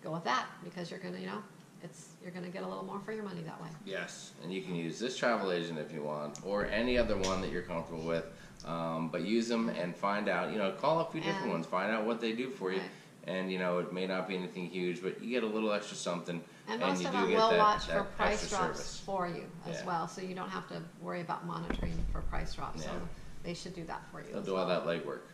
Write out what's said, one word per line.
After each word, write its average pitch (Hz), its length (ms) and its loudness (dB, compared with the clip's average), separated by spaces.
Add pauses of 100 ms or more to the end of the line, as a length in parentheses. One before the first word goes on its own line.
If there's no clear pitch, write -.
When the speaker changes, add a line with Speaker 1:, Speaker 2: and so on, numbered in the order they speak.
Speaker 1:
go 156 80 -4
with 165 140 -2
that, 240 200 2 (180)
because 175 280 -6
you're 185 80 -8
gonna, 180 180 -6
you 185 80 -6
know, 202 160 -4 (400)
it's, - 280 -14 (120)
you're 180 100 -10
gonna 180 180 -8
get 185 120 -6
a 185 60 -4
little 190 180 -4
more 196 140 -6
for 208 140 -6
your 214 100 -4
money 175 180 -4
that - 180 -8
way. 165 100 -8 (140)
Speaker 2:
Yes, 90 500 -6 (100)
and 87 100 -4
you 95 80 0
can 90 140 -2
use 82 240 0
this 127 180 0
travel 107 340 4
agent 85 280 0
if 73 120 -6
you 78 120 -4
want, 73 420 -4
or 101 220 2
any 120 320 4
other 107 180 4
one 95 240 4
that 85 100 0
you're 87 120 0
comfortable 82 400 -4
with, 82 220 2 (400)
um, 82 440 0
but 85 120 0
use 113 260 4
them 113 220 2
and 87 260 0
find 101 340 2
out, 90 220 2
you 104 80 0
know, 95 140 4
call 156 260 4
a 156 120 2
few 160 100 -2
different 165 240 0
Speaker 1:
And 104 80 2
Speaker 2:
ones, 82 120 0
find 95 260 2
out 110 140 2
what 113 160 2
they 113 120 2
do 127 180 -2
for 95 200 0
you. 95 80 2
Speaker 1:
Right. 92 100 -4 (380)
Speaker 2:
And, 92 240 0
you 92 60 0
know, 90 220 4
it 82 120 -2
may 92 140 0
not 92 220 0
be 98 100 -2
anything 90 320 -2
huge, 90 320 0
but 92 220 0
you 113 80 -2
get 120 120 4
a 110 80 2
little 110 220 2
extra 101 240 -2
something, 85 460 -2 (240)
Speaker 1:
And 233 140 0
Speaker 2:
and 92 100 4
Speaker 1:
most 92 100 2
Speaker 2:
you - 60 2
Speaker 1:
of - 60 0
Speaker 2:
do - 80 4
Speaker 1:
them 92 80 4
Speaker 2:
get 95 80 8
Speaker 1:
will 220 120 8
Speaker 2:
that, 214 100 8
Speaker 1:
watch - 260 6
for - 80 -2
Speaker 2:
that - 220 2
Speaker 1:
price - 280 4
Speaker 2:
extra 202 160 0
Speaker 1:
drops 165 200 2
Speaker 2:
service. - 240 -6
Speaker 1:
for 185 240 0
you 170 180 -4 (220)
as 165 120 -2
Speaker 2:
Yeah. - 60 -6
Speaker 1:
well, 170 220 0
so 190 140 -8
you 185 140 -4
don't 185 140 -4
have 180 200 -6
to 170 120 -6 (200)
worry 175 200 -2
about 165 260 -4
monitoring 170 500 -2 (140)
for - 100 0
price - 320 0
drops. 160 300 -4
Speaker 2:
Yeah. - 80 -4
Speaker 1:
So 180 100 -2 (420)
they 170 100 -4
should 175 220 -8
do 170 80 -8
that - 180 -6 (100)
for 160 100 -10
you - 100 -10
Speaker 2:
They'll 101 80 -2
Speaker 1:
as 98 60 -4
Speaker 2:
do 95 100 2
all 92 100 4
Speaker 1:
well. 87 180 4
Speaker 2:
that 82 40 0 (180)
legwork. 65 160 -4 (120)